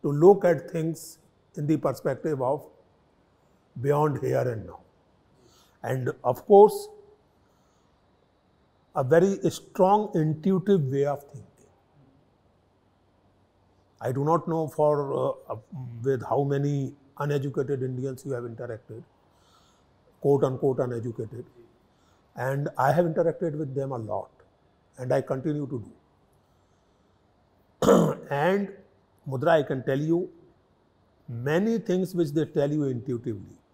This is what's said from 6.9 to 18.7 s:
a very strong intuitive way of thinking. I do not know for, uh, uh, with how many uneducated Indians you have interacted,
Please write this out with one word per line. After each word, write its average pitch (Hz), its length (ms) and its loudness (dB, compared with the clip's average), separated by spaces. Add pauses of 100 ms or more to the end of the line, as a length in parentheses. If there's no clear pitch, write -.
a 143 80 0
very 170 340 4 (120)
strong 202 680 2
intuitive 170 680 2
way 139 220 0
of 143 180 -4
thinking. - 240 -20 (2500)
I 120 100 -4
do 139 140 -2
not 170 220 2
know 160 200 -2
for, 147 460 0
uh, 131 400 -4
uh, - 20 -6 (480)
with 131 240 0
how 131 160 0
many 139 500 -2 (260)
uneducated 143 640 -2
Indians 127 420 -8
you 139 80 -6
have 120 100 -6
interacted, 117 600 -14 (1160)